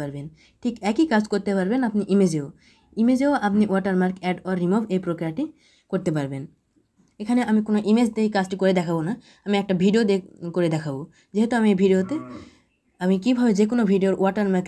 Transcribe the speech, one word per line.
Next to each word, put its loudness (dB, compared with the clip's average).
পারবেন। -8
ঠিক -4
একই 2
কাজ 2
করতে -2
পারবেন 0
আপনি 0
ইমেজেও। 2
ইমেজেও 2
আপনি 2
watermark 0
add -2
or -2
remove 0
এই 0
প্রক্রিয়াটি -4
করতে -2
পারবেন। -4
এখানে 0
আমি 4
কোনো 2
ইমেজ 4
দিয়ে 0
কাজটি -2
করে 4
দেখাবো 0
না, -2
আমি 0
একটা -2
ভিডিও 4
দিয়ে 2
করে 2
দেখাবো। -6
যেহেতু 0
আমি 4
এই 2
ভিডিওতে 2
আমি 2
কীভাবে 2
যে 4
কোনো 0
ভিডিওর 2
ওয়াটারমার্ক 0